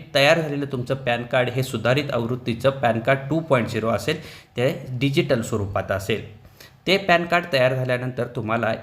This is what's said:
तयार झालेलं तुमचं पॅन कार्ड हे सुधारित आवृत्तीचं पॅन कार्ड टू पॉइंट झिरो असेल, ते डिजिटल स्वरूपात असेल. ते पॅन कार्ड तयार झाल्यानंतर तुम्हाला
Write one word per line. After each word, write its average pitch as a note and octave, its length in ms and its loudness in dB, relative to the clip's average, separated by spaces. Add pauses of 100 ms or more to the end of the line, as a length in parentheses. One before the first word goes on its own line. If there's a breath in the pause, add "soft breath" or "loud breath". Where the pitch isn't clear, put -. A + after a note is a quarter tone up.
(160)
तयार D3+ 260 6
झालेलं C#3+ 300 -4
तुमचं B2+ 240 -2
पॅन A#2+ 280 -2
कार्ड B2 260 0
हे B2+ 140 -2
सुधारित C3 500 0
आवृत्तीचं B2 680 0
पॅन A#2 180 2
कार्ड C#3 300 0
टू D#3+ 100 0
पॉइंट B2 280 2
झिरो A2 220 -2
असेल, D3+ 320 -2 (360 loud breath)
ते C3+ 160 2 (180)
डिजिटल C#3 500 2
स्वरूपात G2+ 500 -2
असेल. G2 340 -2 (640 soft breath)
ते F#3 100 4
पॅन F3 280 2
कार्ड F3 280 0
तयार C3 220 4
झाल्यानंतर B2+ 600 -2
तुम्हाला A2+ 480 0